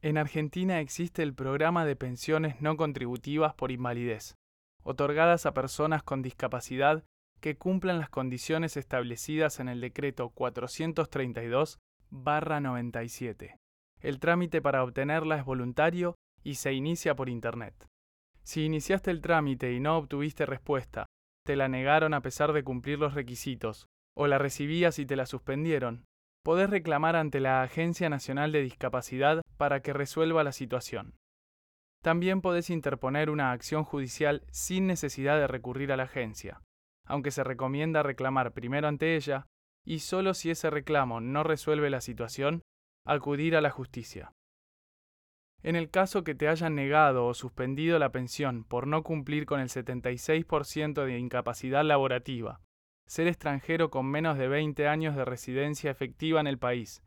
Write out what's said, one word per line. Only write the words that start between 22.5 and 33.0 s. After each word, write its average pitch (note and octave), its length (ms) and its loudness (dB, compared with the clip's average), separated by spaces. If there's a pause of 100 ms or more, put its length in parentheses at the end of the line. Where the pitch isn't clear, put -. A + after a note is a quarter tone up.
de D3 100 2
cumplir C3 340 -4
los C#3+ 160 0
requisitos, A#2+ 720 -6 (280)
o D3 100 2
la C#3 140 4
recibías D3+ 600 2
y C#3+ 60 -2
te C#3 100 -2
la C3 120 -2
suspendieron, C3+ 760 -2 (380)
podés F#3 260 4
reclamar E3 460 2
ante D3+ 240 2
la C3 220 4
Agencia E3 480 0
Nacional C#3+ 420 -2
de D3 120 2
Discapacidad C3 800 0 (160)
para C#3 240 2
que C#3+ 120 -4
resuelva D#3 500 2
la C#3 80 0
situación. A#2+ 640 -6 (880)
También F3 380 2
podés F3 300 0
interponer C#3+ 580 0